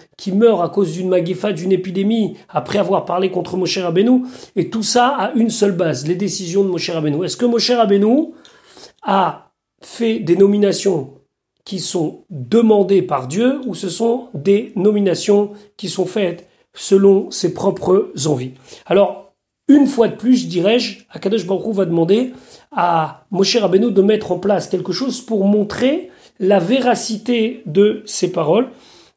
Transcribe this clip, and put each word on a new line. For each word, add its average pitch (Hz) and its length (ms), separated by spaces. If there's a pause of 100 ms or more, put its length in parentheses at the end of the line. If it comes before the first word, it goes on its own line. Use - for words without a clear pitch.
(200)
qui 196 120
meurent 208 300
à 175 80
cause 180 240
d'une 185 160
maguefa, 185 420
d'une 180 200
épidémie, 190 640 (120)
après 156 300
avoir 185 280
parlé 185 260
contre 180 260
Moshe 180 220
Rabbeinu, 196 420 (340)
et 190 140
tout 220 140
ça 240 240
a 254 260
une 226 160
seule 202 220
base, 156 360
les 170 60
décisions 185 500
de 196 60
Moshe 170 220
Rabbeinu. 156 340
Est-ce - 120
que 247 100
Moshe 240 240
Rabbeinu 226 640 (680)
a - 500 (300)
fait 226 380
des 170 180
nominations 196 800 (500)
qui 190 140
sont - 500
demandées 196 720
par 131 260
Dieu, 247 380
ou 202 80
ce 175 160
sont 233 460
des 202 400
nominations 202 800 (240)
qui 185 120
sont 185 160
faites 185 420 (280)
selon 196 560
ses 165 240
propres - 560 (160)
envies ? 131 240 (340)
Alors, 190 480 (340)
une 277 200
fois 226 200
de - 100
plus, 226 260
je 170 40
dirais-je, 196 640
Akadosh 196 380
Baruch 190 180
Hu 226 80
va 190 120
demander 175 480 (380)
à 170 600
Moshe 196 240
Rabbeinu 208 360
de 196 120
mettre 214 280
en 175 60
place 196 300
quelque 185 240
chose 247 300
pour 202 240
montrer 214 640 (280)
la 196 180
véracité 233 1120
de 208 380
ses - 260
paroles. 180 380 (480)